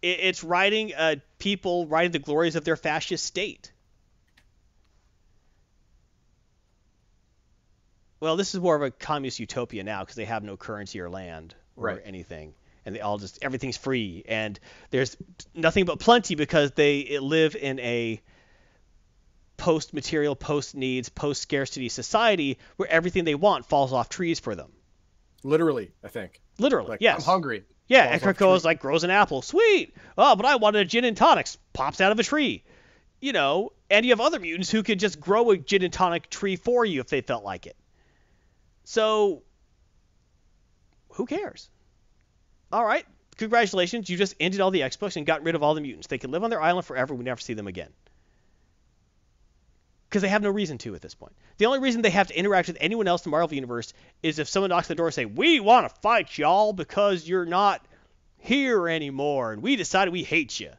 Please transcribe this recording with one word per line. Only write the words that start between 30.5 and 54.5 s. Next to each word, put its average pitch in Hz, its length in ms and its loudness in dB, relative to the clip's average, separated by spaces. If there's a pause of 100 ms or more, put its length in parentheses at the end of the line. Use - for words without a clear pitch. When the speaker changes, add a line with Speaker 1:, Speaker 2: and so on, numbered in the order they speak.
Speaker 1:
wanted 214 260 4
a 190 40 2
gin 233 200 0
and 226 100 0
tonic." 233 320 6 (260)
Pops - 280 -2
out 196 100 6
of 220 80 2
a 220 40 2
tree. 277 400 0 (560)
You 269 140 -6
know, 160 400 0 (180)
and 214 140 6
you 254 60 4
have 220 100 6
other 294 180 2
mutants 175 320 -6
who 220 120 2
could 202 160 0
just 190 200 -2
grow 214 320 2
a 196 60 6
gin 185 260 0
and 175 100 -2
tonic 170 380 0
tree 190 240 -4
for 240 280 0
you 170 160 0
if 123 100 -8
they 135 120 0
felt 113 220 -6
like 92 240 -10
it. - 80 -20 (1120)
So, 214 580 0 (1700)
who - 140 -4
cares? - 420 -8 (1000)
All 226 120 0
right, 233 220 0 (320)
congratulations, 214 720 2
you 180 80 -4
just 196 220 0
ended 190 220 -2
all 190 100 4
the 180 120 2
X 131 140 -4
books 208 180 -6
and 151 100 -6
got 156 180 0
rid 165 120 0
of 147 80 0
all 151 120 4
the 156 60 -6
mutants. 131 260 -10
They 135 100 -6
can 127 140 -8
live 175 120 -2
on 233 60 -2
their 202 120 -2
island 175 260 2
forever, 135 260 -4
we 123 100 -8
never 123 160 -6
see - 140 -8
them 104 140 -8
again. 87 260 -12 (2250)
'Cause 202 100 2
they 196 80 0
have 208 140 2
no 208 60 2
reason 190 300 -2
to 104 160 -10
at 82 60 -14
this - 140 -18
point. - 180 -20 (240)
The 208 80 2
only 269 140 2
reason 247 220 0
they 220 100 4
have 196 160 2
to - 100 -6
interact 190 320 2
with 165 100 -10
anyone 202 280 0
else 175 140 2
in 156 100 -6
the 147 40 0
Marvel 160 200 0
Universe 120 360 -8 (320)
is 156 160 -2
if 143 80 -4
someone 196 220 0